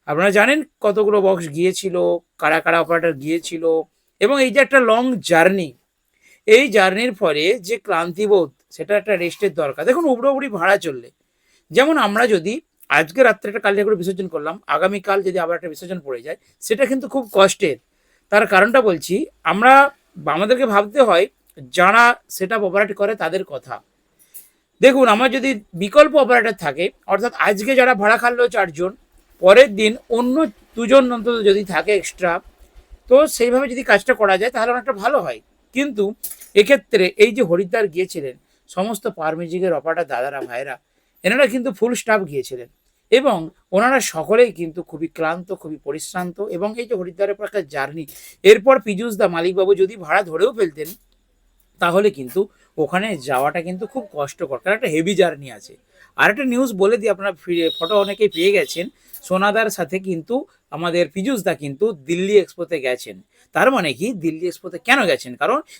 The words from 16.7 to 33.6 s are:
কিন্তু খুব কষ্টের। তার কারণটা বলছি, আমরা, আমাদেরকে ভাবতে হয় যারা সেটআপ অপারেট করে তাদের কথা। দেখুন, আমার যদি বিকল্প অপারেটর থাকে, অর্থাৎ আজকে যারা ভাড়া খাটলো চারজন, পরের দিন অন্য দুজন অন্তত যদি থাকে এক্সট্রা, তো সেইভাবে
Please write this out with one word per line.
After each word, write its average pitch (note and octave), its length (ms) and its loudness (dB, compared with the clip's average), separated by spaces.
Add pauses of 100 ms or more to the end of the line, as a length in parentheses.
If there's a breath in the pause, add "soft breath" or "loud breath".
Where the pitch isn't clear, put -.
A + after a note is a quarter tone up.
কিন্তু C4 220 -2
খুব B3 240 -6
কষ্টের। F#3 460 2 (520)
তার G#3 180 2
কারণটা G#3 340 4
বলছি, F#3+ 440 -2 (180)
আমরা, B3+ 480 6 (340)
আমাদেরকে G#3+ 400 0
ভাবতে G#3+ 360 2
হয় G3 260 4 (420)
যারা A3+ 460 4 (140)
সেটআপ G3+ 340 -4
অপারেট G3 340 -2
করে G#3 180 -2
তাদের F#3 280 -4
কথা। B2+ 380 -14 (1000 loud breath)
দেখুন, C4 260 6
আমার A3+ 240 2
যদি B3+ 280 -2 (140)
বিকল্প B3+ 420 4
অপারেটর A#3+ 360 2
থাকে, E3+ 400 -4 (160)
অর্থাৎ G3+ 260 -2
আজকে G#3 420 0
যারা B3+ 200 4
ভাড়া G#3 220 2
খাটলো A#3+ 300 0
চারজন, F3+ 480 -4 (440)
পরের G#3 360 8
দিন G#3+ 200 0 (140)
অন্য B3 360 0 (300)
দুজন B3 360 4
অন্তত A#3 320 -4
যদি G3+ 200 2
থাকে F3+ 280 -2
এক্সট্রা, F3+ 500 -2 (680)
তো C#4+ 200 6
সেইভাবে B3 400 0